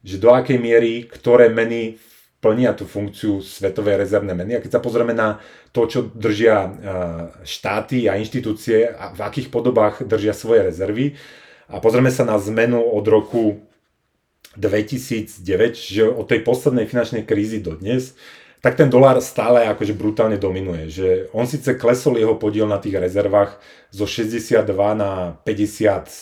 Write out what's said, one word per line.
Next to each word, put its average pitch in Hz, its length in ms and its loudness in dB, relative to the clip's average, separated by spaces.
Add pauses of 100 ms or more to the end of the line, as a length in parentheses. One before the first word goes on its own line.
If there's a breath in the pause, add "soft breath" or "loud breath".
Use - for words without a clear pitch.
že 95 160 -10
do 113 160 8
akej 127 240 2
miery 117 480 2
ktoré 120 400 4
meny 113 560 -2 (400 soft breath)
plnia 110 320 2
tú 90 160 -12
funkciu 101 480 -6
svetovej 101 640 -2
rezervnej 95 320 -2
meny. 101 240 -4
A - 40 -6
keď 131 140 -4
sa - 60 2
pozrieme 117 320 -2
na 110 240 -2 (320 loud breath)
to, 117 160 0
čo 113 240 -4
držia, 107 480 2
a, 92 120 -2 (760)
štáty 110 640 -4
a 95 80 -2
inštitúcie 110 720 -2
a - 240 -14
v - 80 -10
akých - 320 -8
podobách 117 480 2
držia 104 320 -2
svoje 110 320 2
rezervy, 107 480 -4 (560 loud breath)
a 101 80 -10
pozrieme 120 320 4
sa 127 160 0
na 107 160 0
zmenu 113 400 0
od 107 240 0
roku 110 560 2 (960)
dvetisícdeväť, 107 1200 -2
čiže 101 260 0
od 113 240 0
tej 110 160 0
poslednej 123 400 0
finančnej 117 400 -4
krízy 107 380 -2
do 82 160 -8
dnes, 123 400 -6 (400 loud breath)
tak - 180 0
ten 143 140 6
dolár 131 340 6
stále 117 460 4
akože 104 260 -2
brutálne 107 400 0
dominuje. 92 560 -4
Že 92 160 -2 (240)
on 117 140 -2
síce 131 320 -2
klesol, 123 400 2
jeho 110 180 2
podiel 107 300 0
na 101 160 -2
tých 95 160 -4
rezervách, 101 580 0 (380 loud breath)
zo 101 100 -4
šesťdesiatdva 107 840 0 (100)
na 101 120 -2 (360)
päťdesiat 101 640 -2 (100)